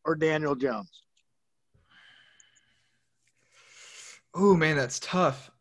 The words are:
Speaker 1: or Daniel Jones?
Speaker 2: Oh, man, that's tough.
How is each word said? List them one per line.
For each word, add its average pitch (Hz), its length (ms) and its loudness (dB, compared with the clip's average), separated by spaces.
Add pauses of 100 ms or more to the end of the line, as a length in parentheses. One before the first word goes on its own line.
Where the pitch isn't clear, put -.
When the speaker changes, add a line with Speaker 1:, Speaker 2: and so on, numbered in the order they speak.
Speaker 1:
or 165 100 -2
Daniel 156 400 -2
Jones? 123 480 -8 (3250)
Speaker 2:
Oh, 190 220 6
man, 156 200 2
that's 131 240 -4
tough. 165 500 -2 (100)